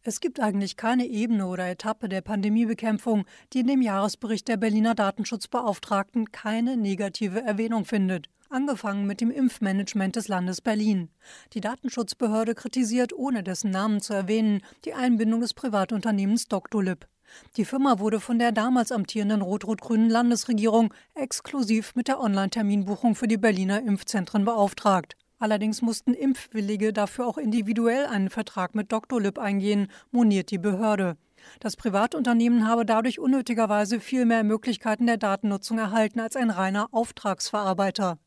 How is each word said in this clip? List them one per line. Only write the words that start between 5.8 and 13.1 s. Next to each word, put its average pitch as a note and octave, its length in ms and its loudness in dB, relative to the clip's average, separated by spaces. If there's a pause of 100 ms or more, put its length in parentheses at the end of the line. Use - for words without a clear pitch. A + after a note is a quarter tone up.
keine A#3 460 -2
negative G3 640 -2
Erwähnung A3 420 -2
findet. F#3 440 0 (220)
Angefangen A3+ 560 -2
mit G3+ 140 -4
dem A3+ 100 2
Impfmanagement G3+ 880 0
des A3 140 -4
Landes F#3 320 -2
Berlin. G#3+ 480 0 (440)
Die A3+ 60 -6
Datenschutzbehörde A3+ 960 -2
kritisiert, A#3+ 580 -2